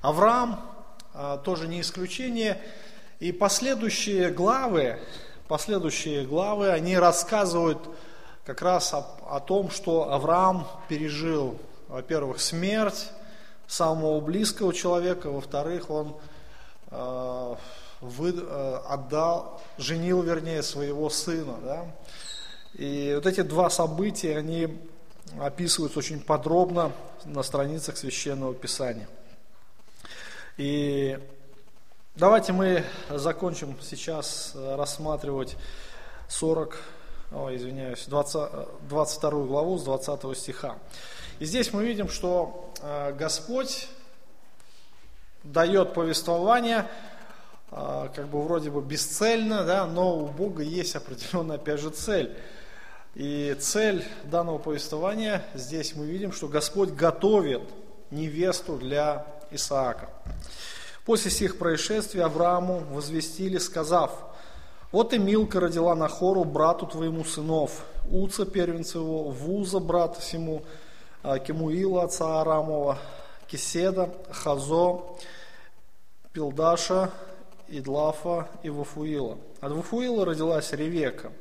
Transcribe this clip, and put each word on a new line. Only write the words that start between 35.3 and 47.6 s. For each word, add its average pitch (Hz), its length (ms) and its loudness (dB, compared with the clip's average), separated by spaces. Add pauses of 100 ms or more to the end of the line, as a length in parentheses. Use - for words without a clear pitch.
сорок, 160 480 0 (540)
ой, 135 260 -4
извиняюсь, 127 500 -6
двадцать, 143 460 0
э, 147 120 -6 (220)
двадцать 143 300 2
вторую 147 300 2
главу 156 300 2
с 156 60 -4
двадцатого 135 520 -2
стиха. - 400 -8 (640)
И 156 60 -4
здесь 208 280 0
мы 208 100 2
видим, 208 240 0
что, - 640 0 (100)
э, 143 360 -4
Господь 233 720 -4 (1500)
дает 170 500 4
повествование, 175 960 2 (840)